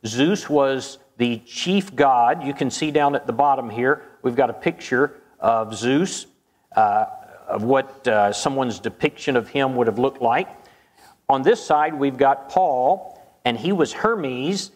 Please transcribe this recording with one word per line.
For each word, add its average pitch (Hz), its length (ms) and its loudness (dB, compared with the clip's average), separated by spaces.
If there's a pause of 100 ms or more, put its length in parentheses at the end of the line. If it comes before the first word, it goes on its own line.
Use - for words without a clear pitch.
Zeus 120 440 0
was 135 480 0 (200)
the 120 220 0
chief 190 540 -4
god. 135 480 2
You 139 120 -6
can 135 180 -2
see 160 180 -4
down 143 260 2
at - 120 -4
the 120 60 -4
bottom 131 360 2
here, 127 320 0 (220)
we've 123 120 -2
got 127 140 2
a 117 40 -8
picture 143 680 -2 (180)
of 110 360 0
Zeus, 135 500 0 (500)
uh, 107 300 2 (420)
of 101 160 -4
what, 131 440 -2
uh, 104 260 2
someone's 131 460 -4
depiction - 560 -4
of 113 120 0
him 135 280 -2
would 123 100 2
have 110 140 0
looked 135 220 -2
like. 120 260 0 (840)
On 135 140 2
this 208 200 2
side, 151 300 0
we've 139 240 -2
got 139 320 2
Paul, 160 720 0 (240)
and 117 120 0
he 156 160 -2
was 160 200 0
Hermes. 175 840 -4